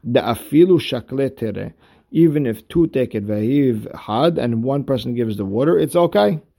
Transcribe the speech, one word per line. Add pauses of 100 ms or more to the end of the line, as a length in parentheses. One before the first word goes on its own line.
De
afilu
shakle
tereh. (380)
Even
if
two
take
it,
vehiv
had,
and
one
person
gives
the
water,
it's
okay. (200)